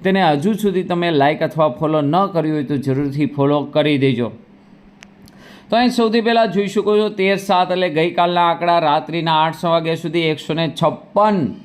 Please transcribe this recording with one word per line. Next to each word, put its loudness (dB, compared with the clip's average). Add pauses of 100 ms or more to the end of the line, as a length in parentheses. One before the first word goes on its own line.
તેને 2
હજુ 2
સુધી -2
તમે -2
લાઈક 2
અથવા 0
ફોલો -2
ન 0
કર્યું -2
હોય -2
તો -4
જરૂરથી -2
ફોલો 0
કરી 0
દેજો. 0 (1400)
તો 0
અહીં 4
સૌથી 2
પહેલાં 2
જોઈ 0
શકો 0
છો 2
તેર 0
સાત 0
એટલે 0
ગઈકાલના 0
આંકડા, 0
રાત્રિના 0
આઠ -6
વાગ્યા 0
સુધી -4
એકસો -2
ને -2
છપ્પન 0